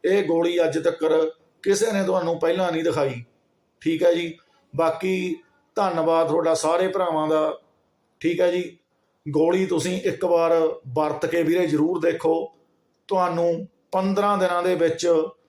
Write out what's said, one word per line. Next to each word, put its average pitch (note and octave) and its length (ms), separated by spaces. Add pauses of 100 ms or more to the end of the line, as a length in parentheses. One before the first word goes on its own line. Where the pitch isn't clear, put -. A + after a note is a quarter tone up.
ਇਹ G3 200
ਗੋਲੀ E3+ 400
ਅੱਜ D#3+ 160
ਤੱਕ E3 240 (600)
ਕਿਸੇ G3+ 280
ਨੇ G3 120
ਤੁਹਾਨੂੰ E3+ 360
ਪਹਿਲਾਂ E3+ 320
ਨਹੀਂ D#3+ 120
ਦਿਖਾਈ, D3+ 300 (680)
ਠੀਕ D#3+ 220
ਹੈ F3 100
ਜੀ। E3+ 200 (400)
ਬਾਕੀ F3 640 (420)
ਧੰਨਵਾਦ E3 500
ਤੁਹਾਡਾ D#3+ 280
ਸਾਰੇ E3+ 320
ਭਰਾਵਾਂ E3+ 400
ਦਾ, D#3 320 (640)
ਠੀਕ F3 200
ਹੈ F3+ 100
ਜੀ। F3+ 120 (640)
ਗੋਲੀ E3 400
ਤੁਸੀਂ F3+ 380
ਇੱਕ F#3 220
ਵਾਰ E3+ 280 (360)
ਵਰਤ D3+ 360
ਕੇ E3+ 180
ਵੀਰੇ F3 240
ਜ਼ਰੂਰ D#3 340
ਦੇਖੋ, E3 520 (560)
ਤੁਹਾਨੂੰ E3+ 580 (240)
ਪੰਦਰਾਂ G3 460
ਦਿਨਾਂ F3+ 260
ਦੇ F#3 140
ਵਿੱਚ E3 300 (420)